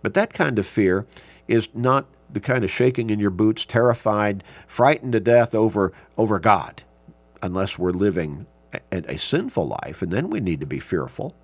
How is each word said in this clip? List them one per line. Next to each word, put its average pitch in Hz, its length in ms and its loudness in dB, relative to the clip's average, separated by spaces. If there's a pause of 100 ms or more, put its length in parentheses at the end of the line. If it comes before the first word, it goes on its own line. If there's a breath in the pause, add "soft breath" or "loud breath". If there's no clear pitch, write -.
But - 120 -6
that 214 200 0
kind 139 240 0
of 98 80 -2
fear 95 400 2 (420 loud breath)
is 117 240 2
not 127 340 0 (260)
the 101 80 -4
kind 123 240 0
of 92 60 -2
shaking 123 400 0
in 104 100 0
your 101 100 2
boots, 107 340 0
terrified, 104 760 0 (240 loud breath)
frightened 127 460 2
to 113 80 2
death 117 340 4
over, 104 380 2 (260 loud breath)
over 107 200 2
God, 98 440 0 (600)
unless 95 360 -4
we're 90 140 0
living 90 540 -2 (260)
a, - 80 -10 (280)
a 76 100 -8
sinful 147 480 -2
life, 64 360 -8
and 85 100 -4
then 143 180 -4
we 214 100 -4
need 85 200 -2
to 73 60 -8
be 69 140 -8
fearful. 85 640 -6